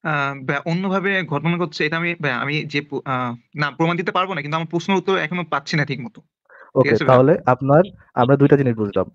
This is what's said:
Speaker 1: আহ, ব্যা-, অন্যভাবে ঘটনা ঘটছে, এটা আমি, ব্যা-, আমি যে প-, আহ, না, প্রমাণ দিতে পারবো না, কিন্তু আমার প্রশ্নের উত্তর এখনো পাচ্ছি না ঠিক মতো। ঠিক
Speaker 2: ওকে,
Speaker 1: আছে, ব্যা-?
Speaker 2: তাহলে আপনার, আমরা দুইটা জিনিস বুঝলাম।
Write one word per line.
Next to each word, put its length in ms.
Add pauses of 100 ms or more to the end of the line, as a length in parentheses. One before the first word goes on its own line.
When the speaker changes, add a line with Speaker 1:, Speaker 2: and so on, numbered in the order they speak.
Speaker 1:
আহ, 320
ব্যা-, 280
অন্যভাবে 580
ঘটনা 360
ঘটছে, 260
এটা 120
আমি, 180
ব্যা-, 240
আমি 260
যে 160
প-, 240
আহ, 260 (240)
না, 160
প্রমাণ 260
দিতে 160
পারবো 200
না, 80
কিন্তু 160
আমার 120
প্রশ্নের 300
উত্তর 200
এখনো 260
পাচ্ছি 320
না 80
ঠিক 160
মতো। 200
ঠিক 80 (460)
Speaker 2:
ওকে, 140
Speaker 1:
আছে, 160
ব্যা-? 40
Speaker 2:
তাহলে 380
আপনার, 360 (320)
আমরা 220
দুইটা 200
জিনিস 200
বুঝলাম। 380